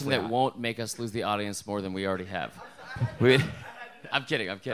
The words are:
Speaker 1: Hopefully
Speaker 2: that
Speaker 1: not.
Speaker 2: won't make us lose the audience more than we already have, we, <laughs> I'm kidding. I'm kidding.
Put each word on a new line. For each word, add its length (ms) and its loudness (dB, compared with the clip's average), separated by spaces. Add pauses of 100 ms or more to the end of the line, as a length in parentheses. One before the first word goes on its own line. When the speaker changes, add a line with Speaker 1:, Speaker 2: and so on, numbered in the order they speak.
Speaker 1:
Hopefully 100 4
Speaker 2:
that 60 2
Speaker 1:
not. 100 -2
Speaker 2:
won't 260 2
make 220 -2
us 180 -4
lose 140 -4
the 100 -2
audience 460 -2
more 120 -2
than 120 -4
we 120 -2
already 200 0
have, 280 -4 (680)
we, 180 10 (380)
<laughs> 360 -14
I'm 120 0
kidding. 260 0
I'm 80 -6
kidding. 160 -6